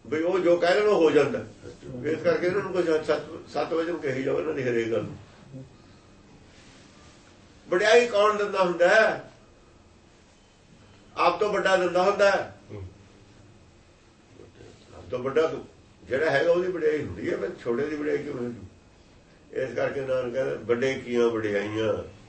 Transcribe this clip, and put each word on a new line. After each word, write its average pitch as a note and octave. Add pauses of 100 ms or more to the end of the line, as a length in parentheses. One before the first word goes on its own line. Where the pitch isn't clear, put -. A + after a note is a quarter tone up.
ਵੀ D3+
ਉਹ F3+
ਜੋ E3+
ਕਹਿ F3
ਦੇਣ G#3
ਉਹ G#3
ਹੋ D#3+
ਜਾਂਦਾ। B2+ (600)
ਇਸ D#3
ਕਰਕੇ E3
ਇਹਨਾਂ G3
ਨੂੰ F#3
ਕੋਈ F3+
ਸੱਤ, D#3+
ਸੱਤ, D3+ (340)
ਸੱਤ D3+
ਵਚਨ E3
ਕਹੀ C3+
ਜਾਓ C3+
ਇਹਨਾਂ D3+
ਦੀ C3+
ਹਰੇਕ A#2
ਗੱਲ। G#2+ (2500)
ਵਡਿਆਈ A3
ਕੌਣ G#3
ਦਿੰਦਾ G3
ਹੁੰਦਾ F3
ਹੈ? G#3 (1800)
ਆਪ E3+
ਤੋਂ G#3
ਵੱਡਾ F#3+
ਦਿੰਦਾ F3+
ਹੁੰਦਾ G3+
ਹੈ। - (2250)
ਆਪ F2
ਤੋਂ B2
ਵੱਡਾ C3+ (520)
ਜਿਹੜਾ C#3+
ਹੈਗਾ D#3
ਉਹਦੀ F#3
ਵਡਿਆਈ D3+
ਹੁੰਦੀ C#3
ਹੈ, -
ਫਿਰ - (140)
ਛੋਟੇ B2+
ਦੀ D3+
ਵਡਿਆਈ D3
ਕਿਉਂ D3
ਹੁੰਦੀ? A#2+ (920)
ਇਸ B2+
ਕਰਕੇ C#3
ਨਾਨਕ B2+
ਕਹਿੰਦਾ, C3+
"ਵੱਡੇ A#2+
ਕੀਆਂ A#2+
ਵਡਿਆਈਆਂ G#2+ (340)